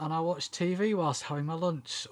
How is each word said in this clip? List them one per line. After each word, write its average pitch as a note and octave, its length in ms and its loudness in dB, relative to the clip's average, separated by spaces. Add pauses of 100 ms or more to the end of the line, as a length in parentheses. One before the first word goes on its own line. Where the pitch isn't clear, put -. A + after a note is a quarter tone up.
and D#3 100 -2
I D#3+ 100 2
watched E3 340 0
T F3+ 200 2
V G#3 200 2
whilst D#3 300 2
having C#3+ 200 -2
my D#3 80 -2
lunch, E3 600 -2